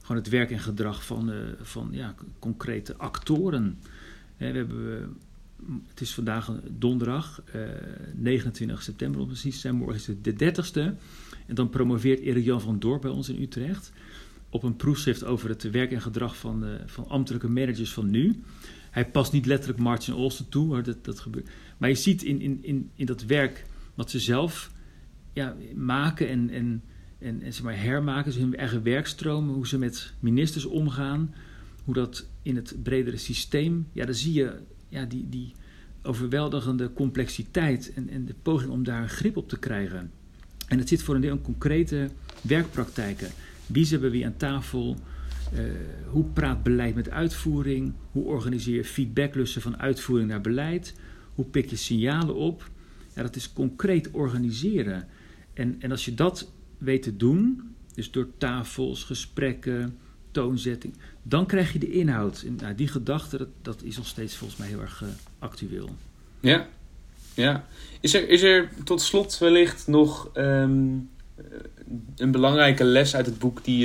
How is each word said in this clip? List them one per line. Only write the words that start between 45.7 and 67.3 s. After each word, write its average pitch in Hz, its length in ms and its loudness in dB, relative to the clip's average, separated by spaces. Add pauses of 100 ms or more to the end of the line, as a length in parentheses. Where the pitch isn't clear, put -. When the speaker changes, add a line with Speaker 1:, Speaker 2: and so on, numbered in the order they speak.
Speaker 1:
hoe 151 160 4
praat 139 380 0
beleid 120 320 4
met 117 160 -2
uitvoering? 143 840 0 (200)
Hoe 139 120 0
organiseer 120 500 -2
je 120 100 0
feedbacklussen 127 760 0
van 117 160 -4
uitvoering 123 500 2
naar 107 120 -2
beleid? 143 540 -2 (400)
Hoe 135 100 -2
pik 135 260 0
je 120 60 -6
signalen 135 580 0
op? 165 360 -2 (440)
Ja, 127 80 -6
dat 120 140 -6
is - 160 -10
concreet 160 580 2
organiseren. 123 1000 0 (440)
En, 120 260 -2
en 127 120 -4
als 131 140 -4
je 123 100 -4
dat 175 380 2 (260)
weet 131 240 2
te 107 140 -4
doen, 180 580 4 (200)
dus 113 160 -8
door 123 180 -2 (100)
tafels, 123 640 -2
gesprekken, 123 920 -4 (320)
toonzetting, 123 640 -2 (280)
dan 160 240 4
krijg 185 260 2
je 165 60 0
de 147 120 0
inhoud. 123 560 2
En, 123 80 -4
nou, 104 200 -6
die 135 140 0
gedachte, 139 480 -2
dat, 131 120 -6 (140)
dat 113 200 -10
is - 140 -10
nog 120 100 -10
steeds 110 300 -8
volgens 107 220 -10
mij 104 100 -8
heel 104 120 -6
erg, 104 220 -10
eh, 104 60 -6 (300)
actueel. 98 580 -8 (440)
Speaker 2:
Ja. 151 280 6 (640)